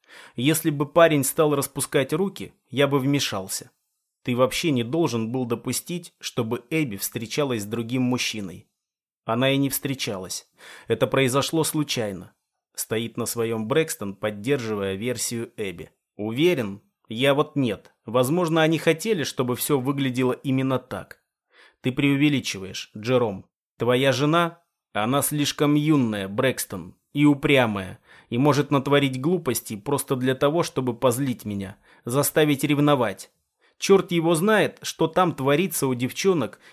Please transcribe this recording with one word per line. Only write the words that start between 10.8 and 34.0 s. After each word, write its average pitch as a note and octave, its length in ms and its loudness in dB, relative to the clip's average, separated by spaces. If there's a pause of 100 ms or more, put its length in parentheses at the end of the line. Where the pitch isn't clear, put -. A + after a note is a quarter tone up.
Это A2+ 180 0
произошло C3+ 560 0
случайно. G#2+ 720 -4 (420)
Стоит A2+ 420 -6
на A#2 100 -4
своём A2+ 420 -2
Брэкстон, C3+ 480 -2
поддерживая G#2+ 800 -2
версию A#2 600 -6
Эбби. F#2 340 -8 (260)
«Уверен? A2+ 640 0 (260)
Я C3 260 0
вот D3 200 -2
нет. A#2 380 -2 (120)
Возможно, D#3+ 580 2
они D#3+ 160 2
хотели, E3 440 0
чтобы B2 340 -2
всё C#3+ 220 0
выглядело C3 540 0
именно C3 460 0
так». - 440 -12 (580)
«Ты B2+ 120 -2
преувеличиваешь, C#3 1040 0
Джером. A2 500 0 (320)
Твоя B2+ 340 2
жена, D#3+ 500 0 (300)
она B2 300 0
слишком D3 520 0
юная, C3 540 2
Брэкстон, G2+ 680 -4 (160)
и C#3+ 120 2
упрямая, B2+ 760 2 (280)
и A#2 100 -2
может C#3 320 4
натворить C#3 500 2
глупостей C#3 560 -2
просто C#3 400 -2
для B2+ 180 0
того, D3 280 2
чтобы B2+ 320 -2
позлить B2 500 0
меня, G2 320 -8 (280)
заставить C#3+ 600 2
ревновать. C#3+ 640 2 (500)
Чёрт F#3 320 4